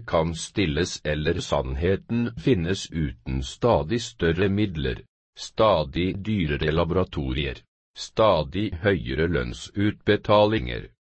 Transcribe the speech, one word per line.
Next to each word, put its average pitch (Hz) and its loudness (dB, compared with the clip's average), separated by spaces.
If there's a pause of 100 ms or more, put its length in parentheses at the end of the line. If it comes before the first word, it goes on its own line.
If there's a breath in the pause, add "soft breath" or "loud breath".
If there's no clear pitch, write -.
kan 82 2
stilles 85 -2
eller 76 -2
sannheten 87 -2
finnes 95 0
uten 65 -4
stadig 101 0
større 85 0
midler, 85 -2 (340)
stadig 87 2 (100)
dyrere 78 0
laboratorier, 76 -2 (360)
stadig 95 2 (100)
høyere 76 0
lønnsutbetalinger. 104 0 (160)